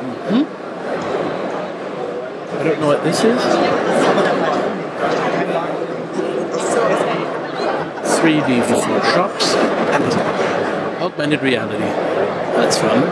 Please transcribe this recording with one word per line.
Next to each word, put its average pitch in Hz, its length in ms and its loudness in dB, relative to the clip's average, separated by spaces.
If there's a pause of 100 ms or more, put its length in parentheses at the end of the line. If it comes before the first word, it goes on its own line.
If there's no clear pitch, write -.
Mm-hmm. 247 420 0 (2000)
I - 80 -4
don't 151 160 2
know 151 80 2
what 139 160 2
this 160 200 0
is. 233 180 4 (4000)
Three 156 220 4
D 127 200 2
for 110 200 2 (320)
shops - 420 2
and - 480 2 (1000)
augmented 151 420 0
reality. 110 460 0 (680)
That's - 200 4
fun. - 340 4